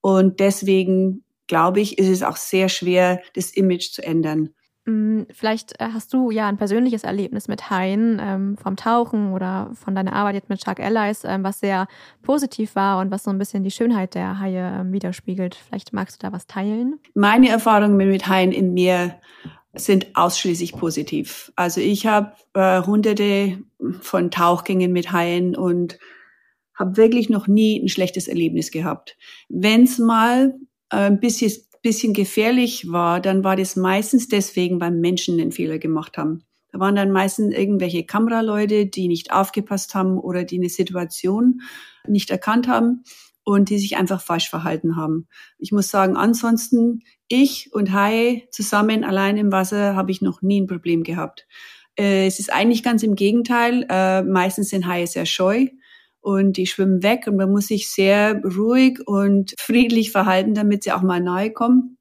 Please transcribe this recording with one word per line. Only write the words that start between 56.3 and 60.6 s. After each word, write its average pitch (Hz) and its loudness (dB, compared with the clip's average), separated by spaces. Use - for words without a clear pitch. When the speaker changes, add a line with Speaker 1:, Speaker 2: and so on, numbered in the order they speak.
Speaker 1:
die 185 -2
schwimmen 190 0
weg 214 0
und 208 0
man 190 2
muss 202 0
sich 208 -4
sehr 208 2
ruhig 233 2
und 196 2
friedlich 233 2
verhalten, 190 2
damit 208 0